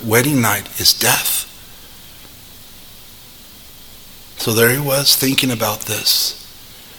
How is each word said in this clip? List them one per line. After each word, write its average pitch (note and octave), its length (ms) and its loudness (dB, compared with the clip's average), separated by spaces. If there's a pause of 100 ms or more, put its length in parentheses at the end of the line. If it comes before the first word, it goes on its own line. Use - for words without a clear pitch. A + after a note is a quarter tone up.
wedding B2+ 360 4
night G#2 400 0
is - 180 2
death. - 440 0 (3000)
So - 140 -2
there A2+ 180 6
he C3+ 100 0
was C#3 340 2
thinking C3 380 2
about G#2+ 280 -2
this. - 600 -2 (580)